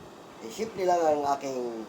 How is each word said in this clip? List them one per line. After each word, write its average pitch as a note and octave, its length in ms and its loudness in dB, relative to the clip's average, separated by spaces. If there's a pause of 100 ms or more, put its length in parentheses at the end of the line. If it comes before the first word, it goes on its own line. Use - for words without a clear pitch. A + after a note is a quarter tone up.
(420)
eh, A3+ 80 -12
simple G3+ 380 -6
lang F3 160 6
ang D3 180 4 (160)
aking B2 500 -6